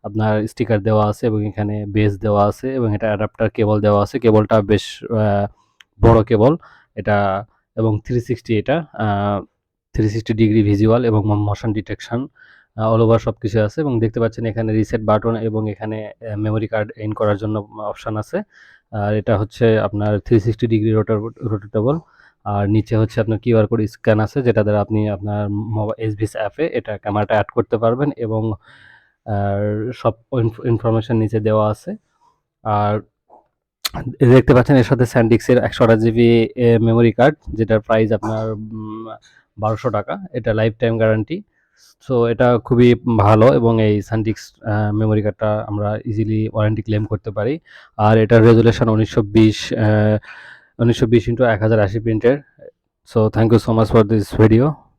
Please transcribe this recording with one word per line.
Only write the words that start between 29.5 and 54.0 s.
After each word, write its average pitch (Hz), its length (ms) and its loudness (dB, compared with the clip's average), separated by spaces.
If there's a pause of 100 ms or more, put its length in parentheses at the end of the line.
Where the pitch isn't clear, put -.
সব - 180 -4 (200)
ইনফ-, 113 340 -4
ইনফরমেশন 113 500 -2
নিচে 110 220 -2
দেওয়া 107 300 0
আছে। 180 260 -8 (680)
আর 104 360 -2 (1200)
দেখতে 127 340 6
পাচ্ছেন 127 220 4
এর 127 80 6
সাথে 123 220 0
স্যান্ডিস্কের 117 520 2
একশো 120 260 0
আঠাশ 113 160 4
জিবি 117 560 2
এ, 117 240 2
মেমোরি 113 320 4
কার্ড, 139 240 2 (180)
যেটার 110 260 0
প্রাইস 110 320 0
আপনার, 110 420 -4
উম, 107 540 -12 (500)
বারোশো 110 320 -4
টাকা। 110 280 -4 (160)
এটা 117 200 -4
লাইফ 110 260 0
টাইম 113 180 0
গ্যারান্টি। 110 460 -2 (640)
So 120 180 2
এটা 120 320 2
খুবই 120 380 4 (220)
ভালো 107 360 6
এবং 117 280 2
এই 104 200 2
স্যান্ডিস্ক, 113 600 -6
আহ, 107 300 -2
মেমোরি 107 280 0
কার্ডটা 107 460 -4
আমরা 104 380 -4
ইজিলি 107 480 -2
ওয়ারেন্টি 107 280 0
ক্লেম 107 240 -2
করতে - 260 -8
পারি। 110 280 -4 (380)
আর 107 200 4
এটার 110 260 6
রেজুলেশন 113 460 4
উনিশশো 110 320 0
বিশ, 107 520 2
আহ, - 1080 -2
উনিশশো 117 260 2
বিশ 117 220 2
into 117 140 -2
এক 110 180 0
হাজার 110 180 2
আশি 101 200 0
প্রিন্টের। 113 380 0 (760)
So 110 160 2
thank 113 240 2
you 110 60 6
so 113 200 0
much 113 160 0
for 110 160 4